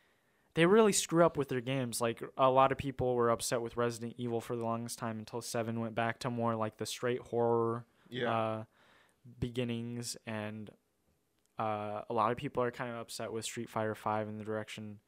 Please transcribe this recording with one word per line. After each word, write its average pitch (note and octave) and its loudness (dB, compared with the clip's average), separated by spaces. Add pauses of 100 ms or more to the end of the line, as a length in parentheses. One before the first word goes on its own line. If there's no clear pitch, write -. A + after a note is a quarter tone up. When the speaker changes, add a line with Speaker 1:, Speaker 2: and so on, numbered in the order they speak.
(540)
Speaker 1:
they E3 6
really G#3 8
screw E3+ 4
up D#3+ 4
with C#3 -2
their B2+ 0
games. B2 -4
Like, A#2 0 (140)
a C3+ 8
lot C3 8
of C3 -2
people B2+ -2
were A#2 4
upset A#2 0
with A#2 -6
Resident A#2 -2
Evil A#2 -2
for A#2+ -6
the A#2 -4
longest A#2 -4
time A2+ -6
until A#2 -10
Seven A2+ -4
went A2+ -4
back A2+ 0
to C3+ -4
more, A#2 0
like, A2 -4
the A2 -4
straight B2 -2
horror, A#2 2 (240)
Speaker 2:
Yeah. A#2 -2
Speaker 1:
uh, A2 0 (760)
beginnings. A#2+ -4 (100)
And, G#2+ -8 (880)
uh, G#2+ -4
a A#2+ -4
lot A2+ 4
of A#2+ 0
people B2 -2
are A#2+ 0
kind B2 -6
of A#2 -8
upset A2+ -8
with A2+ -6
Street - -8
Fighter A2 -2
Five G#2+ -2
and G#2+ -8
the G#2 -10
direction G#2+ -8